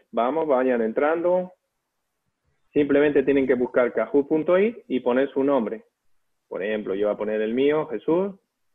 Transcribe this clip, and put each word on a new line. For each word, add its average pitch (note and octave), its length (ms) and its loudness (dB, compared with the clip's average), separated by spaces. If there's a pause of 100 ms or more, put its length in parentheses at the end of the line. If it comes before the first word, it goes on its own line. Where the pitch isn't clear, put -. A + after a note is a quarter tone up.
(120)
vamos, C3+ 360 -2
vayan B2+ 340 2
entrando. E3+ 720 0 (1200)
Simplemente C#3+ 500 2
tienen C#3 220 2
que C3 80 2
buscar B2 400 0
kahoot C3+ 340 0
punto D#3 300 0
it A3 200 0 (100)
y B2+ 140 -4
poner C3 320 0
su C3+ 100 -2
nombre. A2+ 420 -2 (640)
Por F2 160 -8
ejemplo, G#2 320 -4
yo G#2 120 0
voy G#2 80 0
a - 20 -16
poner G#2+ 240 -2
el A2 120 -2
mío, D3 340 2
Jesús, F3 460 -2 (420)